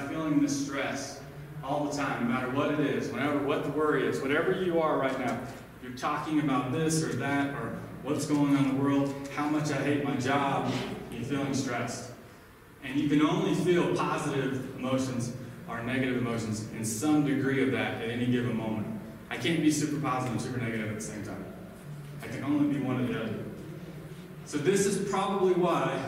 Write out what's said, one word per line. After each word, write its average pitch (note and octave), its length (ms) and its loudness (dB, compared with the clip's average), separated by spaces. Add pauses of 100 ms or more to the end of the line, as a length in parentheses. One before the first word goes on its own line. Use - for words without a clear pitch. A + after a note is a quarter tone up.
feeling D#3 340 2
this - 240 2
stress - 540 -4 (420)
all D3 240 0
the C#3+ 120 -2
time, A#2+ 320 0
no A#2+ 40 2
matter B2+ 180 0
what D3 200 2
it D3 80 0
is, A#2+ 300 2
whenever, C#3+ 300 0
what D3 240 0
the D3 80 -2
worry C#3+ 360 4
is, - 140 0
whatever E3 320 2 (100)
you E3+ 160 2
are D3+ 180 4
right C3+ 220 0
now, A#2 200 -2 (420)
you're B2+ 100 -10
talking D3+ 480 0
about C3 320 2
this D#3+ 320 2
or B2 100 -2
that, C#3 420 0
or - 220 -6 (260)
what's D3 220 -2
going C#3+ 300 4
on C#3 100 6
in B2+ 120 2
the C3 60 2
world, C#3 300 4 (220)
how D3 120 -2
much D3+ 240 0
I C#3+ 100 0
hate C#3+ 220 2
my B2+ 140 0
job, B2+ 540 2 (400)
you're A#2 120 -6
feeling C#3 300 -2
stressed. A#2+ 580 -4 (720)
And C#3 160 -2
you D3+ 80 4
can D3+ 140 6
only D#3 340 4
feel F3 400 4
positive C3+ 840 -2
emotions B2+ 560 -2 (360)
or A#2 140 -6
negative B2 340 0
emotions A2 500 -2 (100)
in A2+ 60 -4
some D3+ 420 4
degree C3+ 380 2
of - 80 4
that A2 300 0
at A2+ 80 -2
any A#2+ 160 0
given A#2 320 2
moment. A2 300 -2 (420)
I A#2+ 80 -6
can't D#3 240 2
be D3+ 100 8
super - 300 2
positive B2+ 320 0
and - 80 -2
super - 180 -4
negative A2+ 300 -2
at G2+ 60 -4
the - 60 -6
same G#2 220 -8
time. F#2 220 -8 (760)
I - 60 -10
can - 160 -6
only C#3+ 300 4
be B2+ 100 0
one B2+ 180 0
or A#2+ 60 2
the A2 160 -2
other. G2+ 120 -4 (1120)
So D3+ 120 -4
this F#3+ 280 4
is - 240 0
probably F#3+ 440 4
why C#3+ 440 2 (100)